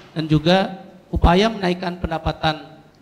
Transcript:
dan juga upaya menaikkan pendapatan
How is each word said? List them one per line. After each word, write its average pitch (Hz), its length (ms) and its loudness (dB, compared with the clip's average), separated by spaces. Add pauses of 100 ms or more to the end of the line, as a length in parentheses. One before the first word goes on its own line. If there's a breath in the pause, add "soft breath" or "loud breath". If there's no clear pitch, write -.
(140)
dan 156 160 -4
juga 165 560 0 (240)
upaya 180 400 4
menaikkan 180 480 -4
pendapatan 160 800 -6 (240)